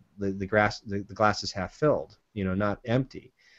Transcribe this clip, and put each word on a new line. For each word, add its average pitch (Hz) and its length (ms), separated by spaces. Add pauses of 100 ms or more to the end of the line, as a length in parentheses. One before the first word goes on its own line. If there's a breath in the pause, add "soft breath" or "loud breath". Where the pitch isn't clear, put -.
(180)
the, 98 140
the 98 140
grass, 104 340
the, 101 220
the 98 120
glass 104 280
is 95 100
half 92 220
filled, 127 440 (160)
you 101 100
know, 92 100
not 101 300
empty. 120 480 (260 soft breath)